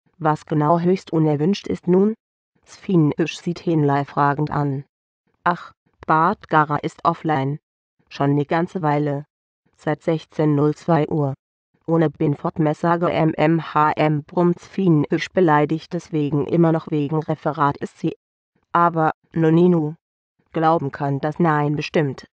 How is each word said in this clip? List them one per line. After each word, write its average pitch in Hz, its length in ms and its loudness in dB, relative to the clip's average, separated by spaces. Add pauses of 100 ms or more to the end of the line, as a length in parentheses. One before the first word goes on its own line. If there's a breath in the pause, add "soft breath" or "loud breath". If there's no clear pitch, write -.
(200)
Was 156 260 -2
genau 151 340 2
höchst 180 320 -2
unerwünscht 156 540 0
ist - 220 -6
nun? 190 260 4 (520)
Sfinösch 160 760 0
sieht - 260 -8
Henlei 143 400 0
fragend 143 440 -2
an. 143 360 -4 (580)
Ach, - 300 -4 (340)
Bart 165 400 0
Gara 151 300 2
ist - 260 -8
offline. 151 560 -2 (480)
Schon 143 280 0
ne 143 100 0
ganze 175 360 -2
Weile. 147 440 -2 (500)
Seit - 260 -6
sechzehn 156 540 -2
null 147 180 2
zwei 156 360 0
Uhr. 139 240 -2 (520)
Ohne 165 240 2
Binford-Message 156 920 -2
M 160 320 0
M 156 380 0
H 151 240 2
M 151 260 0
brummt 175 380 0
Sfinösch 170 720 0
beleidigt, 156 600 0
deswegen 147 560 -4
immer 165 240 4
noch 160 180 -2
wegen 151 300 -2
Referat 147 580 -4
ist - 220 -12
sie. - 160 -4 (560)
Aber, 165 400 2 (220)
Noninu. 160 640 2 (580)
Glauben 160 400 0
kann 139 260 -4
das, 151 200 -6
nein, 151 360 0
bestimmt. 147 520 -4 (120)